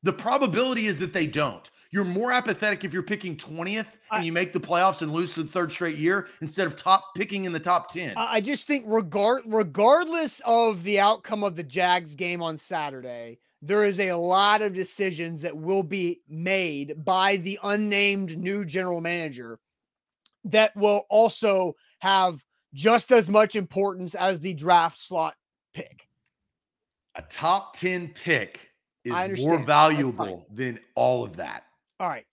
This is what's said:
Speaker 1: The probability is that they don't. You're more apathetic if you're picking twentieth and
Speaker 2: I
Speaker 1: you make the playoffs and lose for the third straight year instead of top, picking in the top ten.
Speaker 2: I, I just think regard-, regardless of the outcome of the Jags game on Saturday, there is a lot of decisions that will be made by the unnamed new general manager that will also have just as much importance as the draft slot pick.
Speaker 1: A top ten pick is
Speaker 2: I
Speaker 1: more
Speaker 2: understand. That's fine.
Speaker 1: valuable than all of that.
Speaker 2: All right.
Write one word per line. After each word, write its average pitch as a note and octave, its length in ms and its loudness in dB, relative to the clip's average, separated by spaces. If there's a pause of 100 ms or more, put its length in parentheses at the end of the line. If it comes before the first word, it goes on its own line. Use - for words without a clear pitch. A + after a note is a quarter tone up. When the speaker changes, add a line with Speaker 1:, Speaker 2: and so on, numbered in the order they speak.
Speaker 1:
The F3+ 100 0
probability A#3+ 720 0
is F3+ 140 -2
that F#3 120 -4
they E3+ 140 0
don't. C#3 420 -4 (220)
You're G3 140 0
more G3 280 -2
apathetic G#3+ 520 0
if D#3+ 80 -6
you're F3+ 100 -4
picking F#3 340 -6
twentieth F#3 600 -8 (140)
and G#3+ 100 0
Speaker 2:
I - 20 -2
Speaker 1:
you E3 80 -2
make F3+ 200 -2
the F3 80 -2
playoffs F#3 420 2
and D3+ 100 -4
lose E3+ 200 -2
for E3 100 -6
the D3+ 60 -6
third E3+ 240 -2
straight E3 240 -4
year F3+ 320 0 (140)
instead E3+ 240 -2
of D3+ 100 -6
top, F#3+ 260 2 (140)
picking G3 300 -4
in F3 60 -4
the D#3+ 80 -4
top F3 300 0
ten. F3+ 260 -8
Speaker 2:
I, A3+ 180 -4
I A3 60 2
just B3 260 -6
think C#4 200 -2
regard-, G#3+ 600 2
regardless A#3 1000 2
of A3+ 400 2
the G3 160 2
outcome G#3 420 2
of F#3 140 -2
the E3+ 60 -10
Jags E3+ 520 0
game F3 280 -6
on D#3+ 160 -6
Saturday, B2+ 800 -8 (240)
there G3+ 240 2
is F#3+ 140 0
a F#3 120 0
lot F#3+ 480 4
of G3+ 140 -2
decisions E3+ 680 -6
that D#3 140 -8
will F#3 260 -2
be F3 460 -4
made D#3 760 -4
by F#3+ 340 2
the G3 260 -6
unnamed G3+ 720 0
new F#3+ 300 -4
general F3 340 -4
manager D3 580 -6 (840)
that G#3+ 320 2
will G3+ 320 2
also G#3 680 2 (260)
have F#3 440 2 (300)
just A3 380 4
as G#3+ 180 6
much G#3+ 260 4
importance F#3+ 580 -4
as F3+ 260 0
the F#3 120 -6
draft E3 480 4
slot E3 340 -4 (380)
pick. - 340 -14 (1080)
Speaker 1:
A D#2+ 80 -14
top F3+ 540 -2
ten F3+ 320 -4
pick C#3 520 -2 (440)
is B2 80 -6
Speaker 2:
I - 20 -4
Speaker 1:
more F3+ 100 -2
Speaker 2:
understand. E3 260 -2
That's E3+ 80 4
fine. C3 80 -4
Speaker 1:
valuable C#3 840 4
than A#2+ 260 -8 (160)
all B2 300 2
of F#2 120 -14
that. C2 280 -10 (360)
Speaker 2:
All F3+ 80 -4
right. B2+ 240 -10